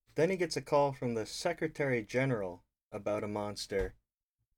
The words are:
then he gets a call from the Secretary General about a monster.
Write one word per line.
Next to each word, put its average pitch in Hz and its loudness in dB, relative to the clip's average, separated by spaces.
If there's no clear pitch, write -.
then 160 4
he 190 0
gets 170 -2
a 131 -4
call 143 4
from 123 -2
the 110 -2
Secretary 151 0
General 110 0
about 104 -2
a 107 -2
monster. 104 -2